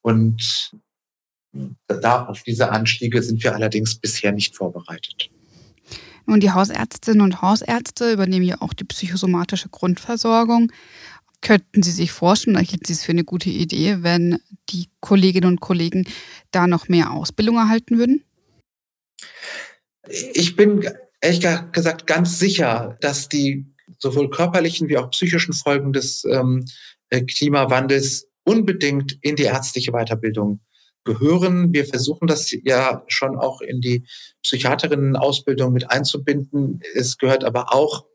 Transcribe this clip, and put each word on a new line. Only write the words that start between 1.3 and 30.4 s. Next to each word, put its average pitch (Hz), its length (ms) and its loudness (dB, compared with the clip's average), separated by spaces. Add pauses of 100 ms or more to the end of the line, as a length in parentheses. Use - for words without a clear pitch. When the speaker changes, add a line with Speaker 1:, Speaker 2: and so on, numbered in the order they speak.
Speaker 1:
da, 123 380 0
auf - 180 -12
diese 117 260 -2
Anstiege 113 500 0
sind 113 220 -2
wir 123 120 0
allerdings 110 420 -2
bisher - 340 -4
nicht 101 260 -4
vorbereitet. 85 720 -10 (960)
Speaker 2:
Nun, 214 140 4
die 196 140 4
Hausärztinnen 214 680 0
und 185 220 2
Hausärzte 233 720 0
übernehmen 185 340 2
ja 180 140 -2
auch - 120 -8
die - 120 -10
psychosomatische 180 840 -2
Grundversorgung. 233 1040 2 (680)
Könnten 208 420 4
Sie 170 80 2
sich 165 220 -2
vorstellen, 185 440 2
oder - 80 2
hielten - 200 -8
Sie - 80 -6
es 160 120 -6
für - 60 -6
eine 170 140 2
gute 180 260 -4
Idee, 175 520 -2
wenn 170 360 2 (300)
die 175 200 -8 (120)
Kolleginnen 185 480 4
und 180 120 2
Kollegen 175 460 -2 (460)
da 180 160 4
noch 175 200 0
mehr 170 220 4
Ausbildung 214 460 -2
erhalten 226 420 2
würden? 247 260 2 (1800)
Speaker 1:
Ich - 480 -2
bin 202 340 2 (320)
ehrlich 170 200 2
ge-, 170 320 0
gesagt 165 340 -4
ganz 170 320 0
sicher, 127 640 0
dass 139 280 -4
die 139 380 -2 (320)
sowohl 139 320 0
körperlichen 165 580 0
wie 147 80 2
auch 127 140 -2
psychischen 170 420 -2
Folgen 139 400 0
des, 131 320 -4
ähm, 127 400 2 (460)
äh, 123 120 0
Klimawandels 135 1040 0 (180)
unbedingt 143 760 0
in 147 160 -2
die 143 60 0
ärztliche 127 500 -2
Weiterbildung 110 680 -2 (440)